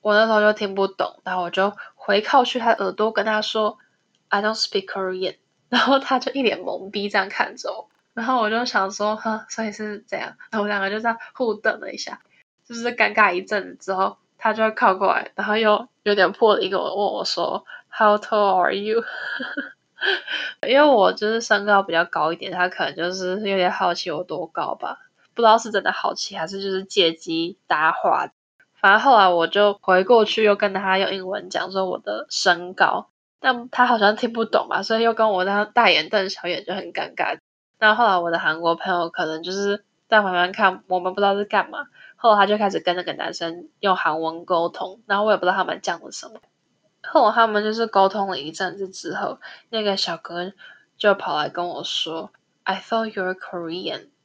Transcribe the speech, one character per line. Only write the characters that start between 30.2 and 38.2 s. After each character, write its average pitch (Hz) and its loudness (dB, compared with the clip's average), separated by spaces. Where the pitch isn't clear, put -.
去 220 0
又 208 6
跟 202 -2
他 196 0
用 196 0
英 190 -8
文 190 -8
讲 185 -6
说 190 -2
我 180 -4
的 214 -8
身 180 0
高， - 0
但 247 0
他 247 4
好 240 2
像 208 4
听 233 -4
不 226 -2
懂 - 0
吧， 190 -4
所 220 -2
以 226 0
又 226 2
跟 220 2
我 185 0
那 202 0
大 214 4
眼 156 2
瞪 190 0
小 - -10
眼， 170 -6
就 175 -8
很 180 -8
尴 - -6
尬。 - -4
但 214 4
后 233 4
来 185 4
我 170 0